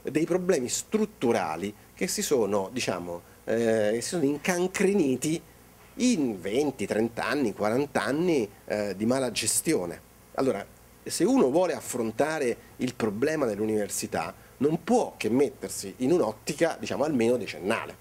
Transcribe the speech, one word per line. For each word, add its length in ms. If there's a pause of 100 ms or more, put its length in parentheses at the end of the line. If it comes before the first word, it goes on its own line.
dei 240
problemi 420
strutturali 1040 (200)
che 140
si 140
sono, 500
diciamo, 500 (240)
eh, 560
si 80
sono 140
incancreniti 1160 (560)
in 440
venti, 460
trenta 380
anni, 280
quaranta 500
anni, 460 (160)
eh, 300
di 100
mala 260
gestione. 720 (340)
Allora, 300 (380)
se 200
uno 260
vuole 240
affrontare 840 (200)
il 180
problema 500
dell'università, 880 (240)
non 260
può 340
che 120
mettersi 680
in 160
un'ottica, 680
diciamo, 240
almeno 340
decennale. 640